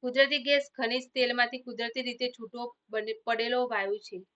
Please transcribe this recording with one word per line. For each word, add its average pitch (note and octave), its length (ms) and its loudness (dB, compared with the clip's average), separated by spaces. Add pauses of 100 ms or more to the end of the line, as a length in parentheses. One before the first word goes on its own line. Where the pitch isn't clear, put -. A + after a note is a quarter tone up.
કુદરતી C4+ 400 4
ગેસ C#4+ 280 4
ખનિજ B3+ 380 -2
તેલમાંથી B3 540 2
કુદરતી A#3 420 -6
રીતે B3 240 -4
છૂટો A#3+ 320 -12 (240)
બને-, A3 360 -4
પડેલો A#3 460 0
વાયુ G#3 320 0
છે. - 180 -14 (180)